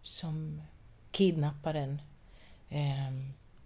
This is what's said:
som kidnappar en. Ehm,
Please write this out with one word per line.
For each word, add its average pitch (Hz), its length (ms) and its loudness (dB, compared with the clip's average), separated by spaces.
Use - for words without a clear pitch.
som 156 580 -4
kidnappar 156 600 4
en. 143 280 -2
Ehm, 135 640 -2